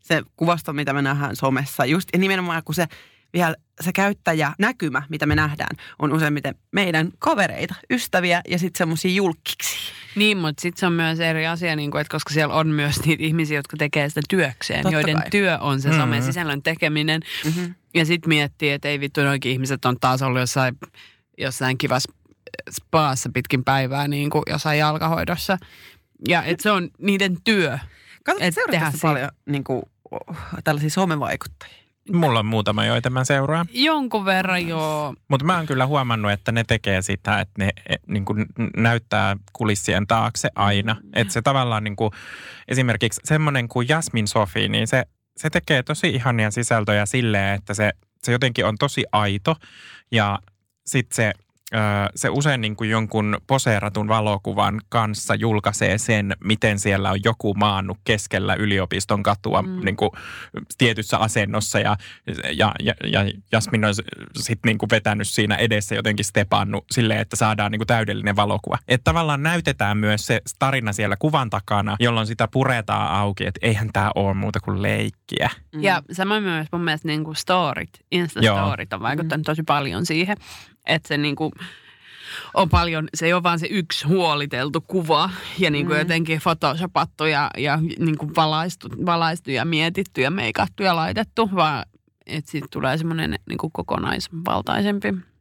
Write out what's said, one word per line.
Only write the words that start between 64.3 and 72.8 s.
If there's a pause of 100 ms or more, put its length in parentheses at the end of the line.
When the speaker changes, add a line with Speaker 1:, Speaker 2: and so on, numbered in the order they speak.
Speaker 3:
sit
niinku
vetänyt
siinä
edessä
jotenkin
stepannut
silleen,
että
saadaan
niinku
täydellinen
valokuva. (100)
Et
tavallaan
näytetään
myös
se (180)
tarina
siellä
kuvan
takana,
jolloin
sitä
puretaan